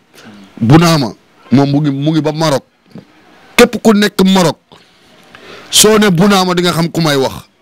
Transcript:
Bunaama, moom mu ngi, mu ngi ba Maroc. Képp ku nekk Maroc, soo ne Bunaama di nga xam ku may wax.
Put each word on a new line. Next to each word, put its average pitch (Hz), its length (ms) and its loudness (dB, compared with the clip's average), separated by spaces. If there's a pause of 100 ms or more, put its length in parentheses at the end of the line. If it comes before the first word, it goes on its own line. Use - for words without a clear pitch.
(600)
Bunaama, 147 540 2 (360)
moom 139 200 2
mu 143 100 0
ngi, 147 100 -2
mu 139 220 -4
ngi 156 100 0
ba 151 100 -4
Maroc. 151 300 -2 (920)
Képp 233 260 0
ku 226 100 2
nekk 202 320 0
Maroc, 190 320 0 (1120)
soo 214 280 2
ne 208 120 2
Bunaama 185 440 0
di 175 80 -2
nga 175 100 -2
xam 165 180 -2
ku - 100 -4
may 151 160 0
wax. 113 280 -4 (180)